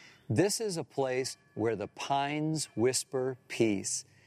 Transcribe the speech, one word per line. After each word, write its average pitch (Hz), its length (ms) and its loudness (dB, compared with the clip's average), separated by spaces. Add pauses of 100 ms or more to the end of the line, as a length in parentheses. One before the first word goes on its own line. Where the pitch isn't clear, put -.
(300)
"This 175 320 2
is 196 160 -2
a 151 60 -4
place 131 540 -2 (160)
where 110 220 0
the 95 120 -6
pines 151 880 -2
whisper 127 600 0 (120)
peace." 104 560 0 (220)